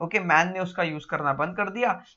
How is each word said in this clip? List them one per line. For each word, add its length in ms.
ओके, 180
मैन 340
ने 60
उसका 240
यूज 220
करना 280
बंद 240
कर 120
दिया, 340